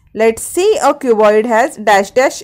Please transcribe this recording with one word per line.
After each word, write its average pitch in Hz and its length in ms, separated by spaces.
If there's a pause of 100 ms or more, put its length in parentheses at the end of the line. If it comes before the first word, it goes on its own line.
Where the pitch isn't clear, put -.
(180)
Let's 226 400
see 381 300
a 294 40 (120)
cuboid 214 400
has 240 400
dash 202 320
dash 269 280